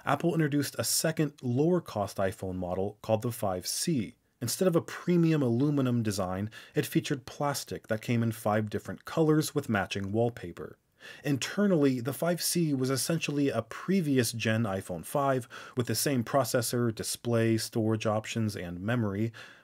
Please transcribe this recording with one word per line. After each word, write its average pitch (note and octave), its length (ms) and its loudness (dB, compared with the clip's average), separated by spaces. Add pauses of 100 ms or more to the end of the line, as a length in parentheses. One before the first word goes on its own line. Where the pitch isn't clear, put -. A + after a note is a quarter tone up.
Apple C#3+ 300 0
introduced D3 460 0
a A#2+ 40 -2
second, D#3 500 0 (100)
lower-cost C3 720 0
iPhone G2 380 -2
model F#2 480 -4
called A2 180 2
the A#2+ 100 -2
five F#2+ 360 -4
C. - 480 -2 (240)
Instead D3+ 280 0
of E3+ 80 2
a E3 60 4
premium E3 600 2
aluminum B2+ 640 2
design, G2 480 -2 (240)
it D3+ 100 0
featured D#3 400 -2
plastic - 640 -6
that A2 160 -2
came A#2+ 180 2
in A2+ 100 0
five A2 380 0
different - 340 -8
colors D#3 520 2
with C#3+ 120 -2
matching G2 440 -2
wallpaper. A2+ 640 -4 (460)
Internally, C#3+ 800 2
the C3 120 -4
five E3+ 260 -2
C E3 320 0
was C3 200 0
essentially C#3+ 580 0
a - 140 0
previous D3 680 2
gen A2+ 340 0
iPhone F#2+ 380 -4
five C3+ 440 0 (280)
with B2 120 0
the A2 80 0
same C3 280 0
processor, A#2+ 720 2
display, A2+ 640 2
storage A2 480 0
options, G#2+ 500 0
and F2 240 -8
memory, A2 520 0 (320)